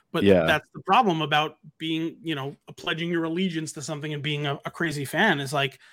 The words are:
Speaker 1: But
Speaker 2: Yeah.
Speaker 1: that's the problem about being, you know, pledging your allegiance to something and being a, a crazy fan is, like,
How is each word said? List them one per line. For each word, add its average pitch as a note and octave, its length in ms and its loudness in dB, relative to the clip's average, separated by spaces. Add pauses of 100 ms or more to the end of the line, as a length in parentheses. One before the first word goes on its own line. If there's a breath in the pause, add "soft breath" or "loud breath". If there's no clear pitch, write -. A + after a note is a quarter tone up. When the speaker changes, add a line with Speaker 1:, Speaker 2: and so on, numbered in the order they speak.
(100)
Speaker 1:
But D#3 140 0
Speaker 2:
Yeah. F#2 220 8
Speaker 1:
that's D#3 280 2
the D#3+ 100 -16
problem F#3+ 380 4
about D3+ 340 0 (220)
being, D#3+ 440 -4
you D#3+ 120 -4
know, C#3 220 -8 (220)
pledging E3+ 320 -4
your E3+ 140 0
allegiance E3 480 -2
to D#3 100 -12
something D3+ 320 -8
and D3 80 -6
being D3 240 -2
a, C#3+ 180 -2
a E3+ 60 -8
crazy D3 340 -4
fan E3 340 2
is, C#3 140 -6
like, C#3 260 -2 (140 soft breath)